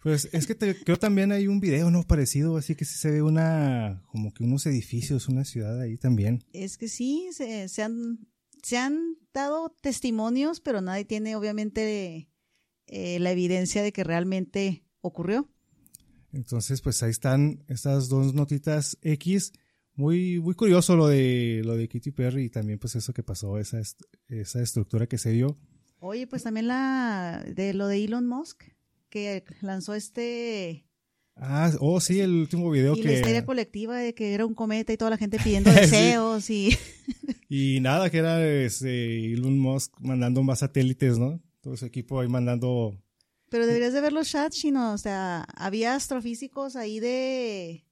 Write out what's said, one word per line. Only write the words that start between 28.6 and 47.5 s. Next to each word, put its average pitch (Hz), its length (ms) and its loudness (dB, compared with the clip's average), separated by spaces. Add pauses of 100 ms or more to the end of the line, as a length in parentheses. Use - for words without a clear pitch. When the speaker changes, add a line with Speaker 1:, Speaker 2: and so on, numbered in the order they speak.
Speaker 2:
que 202 360 -8 (180)
lanzó 190 320 -8
este 220 880 -6 (520)
Speaker 1:
Ah, 143 440 0
oh, 175 200 2
sí, 185 200 2
el 185 140 2
último 170 360 0
video 143 240 4
Speaker 2:
y - 60 0
Speaker 1:
que 220 80 0
Speaker 2:
la 143 60 6
histeria - 320 2
colectiva 233 500 -4
de 240 180 -4
que 208 200 -4
era 208 100 0
un 220 100 -4
cometa 220 380 -2
y 220 60 -2
toda 226 120 0
la 220 60 0
gente 214 260 -2
pidiendo 202 280 8
Speaker 1:
<laughs> - 20 12
Sí. - 80 12
Speaker 2:
deseos 220 720 6
y 208 260 4 (400)
<laughs> - 320 -10
Speaker 1:
Y 135 320 0
nada, 156 300 2
que 165 80 0
era, 165 280 2
este, 120 840 -2
Elon 131 260 0
Musk 135 420 -2
mandando 127 420 0
más 135 160 2
satélites, 131 600 2
¿no? 139 220 -2 (220)
Todo 131 160 -10
su 123 80 -10
equipo 127 340 -6
ahí 123 80 -2
mandando 120 720 -2 (480)
Speaker 2:
Pero 233 180 0
deberías 240 280 2
de 277 80 2
ver 294 100 2
los 311 180 -2
chats, 302 280 -2
Chino, 262 340 0
o 208 60 -4
sea, 190 460 -6 (120)
había 220 380 -2
astrofísicos 262 840 -6
ahí 220 240 -8
de 240 920 -4